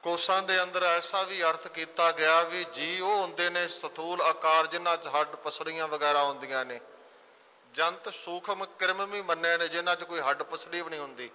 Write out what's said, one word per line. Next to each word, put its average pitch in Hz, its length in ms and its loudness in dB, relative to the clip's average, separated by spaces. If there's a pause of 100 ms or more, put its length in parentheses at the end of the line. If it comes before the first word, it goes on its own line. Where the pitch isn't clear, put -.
ਕੋਸ਼ਾਂ 175 400 2
ਦੇ 185 200 2
ਅੰਦਰ 180 200 0
ਐਸਾ 175 400 2
ਵੀ 185 200 -2
ਅਰਥ 160 260 0
ਕੀਤਾ 165 440 0
ਗਿਆ 160 300 6
ਵੀ 170 220 -2
ਜੀ 165 360 -4
ਉਹ 196 220 2
ਹੁੰਦੇ 175 280 0
ਨੇ 175 180 0
ਸਥੂਲ 165 520 -6
ਆਕਾਰ, 160 460 4
ਜਿਨ੍ਹਾਂ 170 300 0
'ਚ 165 100 -8
ਹੱਡ 147 220 0
ਪਸਲੀਆਂ 160 600 -6
ਵਗੈਰਾ 147 360 2
ਹੁੰਦੀਆਂ 131 400 -2
ਨੇ। 123 160 -12 (920)
ਜੰਤ 180 420 -2
ਸੂਖਮ 190 500 -6
ਕਿਰਮ 185 460 -2
ਵੀ 202 120 -4
ਮੰਨੇ 170 340 2
ਨੇ, 170 120 0
ਜਿਨ੍ਹਾਂ 175 280 0
'ਚ 170 80 -8
ਕੋਈ 165 160 -6
ਹੱਡ 143 220 0
ਪਸਲੀ 165 400 -8
ਵੀ 160 80 -8
ਨਹੀਂ 156 100 -8
ਹੁੰਦੀ 123 340 -12